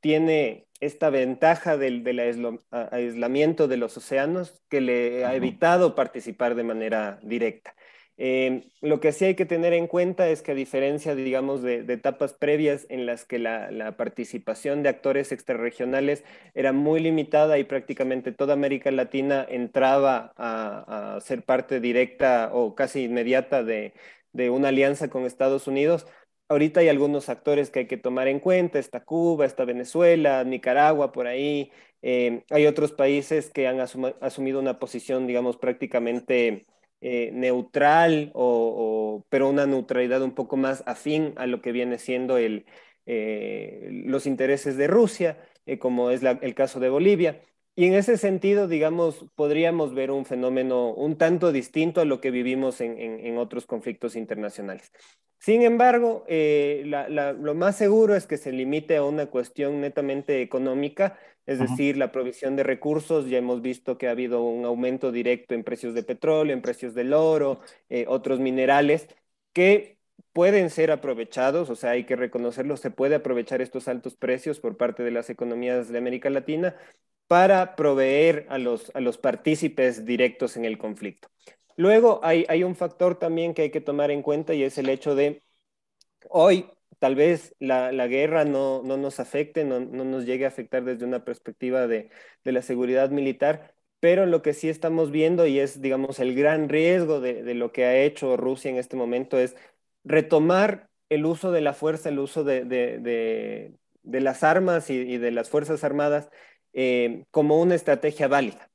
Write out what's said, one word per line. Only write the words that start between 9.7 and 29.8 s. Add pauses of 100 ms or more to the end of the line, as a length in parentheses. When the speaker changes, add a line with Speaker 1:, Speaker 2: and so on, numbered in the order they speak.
Speaker 1:
en
cuenta
es
que,
a
diferencia,
digamos,
de,
de
etapas
previas
en
las
que
la,
la
participación
de
actores
extrarregionales (300)
era
muy
limitada
y
prácticamente
toda
América
Latina
entraba
a,
a
ser
parte
directa
o
casi
inmediata
de, (400)
de
una
alianza
con
Estados
Unidos, (440)
ahorita
hay
algunos
actores
que
hay
que
tomar
en
cuenta.
Está
Cuba,
está
Venezuela,